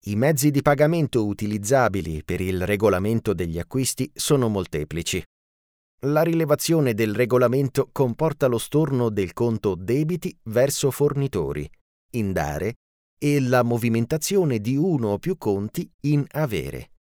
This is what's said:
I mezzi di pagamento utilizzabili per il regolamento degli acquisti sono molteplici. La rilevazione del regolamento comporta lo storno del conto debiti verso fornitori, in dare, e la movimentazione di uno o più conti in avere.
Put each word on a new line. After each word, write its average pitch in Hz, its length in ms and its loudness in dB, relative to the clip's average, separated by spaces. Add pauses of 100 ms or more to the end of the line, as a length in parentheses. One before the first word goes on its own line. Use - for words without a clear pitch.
I 104 100 -4
mezzi 139 380 2
di 139 100 0
pagamento 147 640 2
utilizzabili 101 960 0
per 90 180 -4
il 92 240 -2
regolamento 104 680 2
degli 85 260 -4
acquisti 127 560 -4
sono 131 320 2
molteplici. 85 760 -4 (840)
La 151 180 2
rilevazione 160 720 2
del 107 180 0
regolamento 123 800 2
comporta 143 560 0
lo 120 120 2
storno 139 520 0
del 98 220 -2
conto 110 420 0
debiti 147 720 -2
verso 127 480 0
fornitori, 101 760 -2 (440)
in 104 200 -2
dare, 82 420 -2 (440)
e 147 220 2
la 123 240 2
movimentazione 120 960 0
di 117 160 -2
uno 147 320 0
o 101 100 0
più 185 180 -4
conti 104 540 -4 (120)
in 143 280 2
avere. 78 720 -6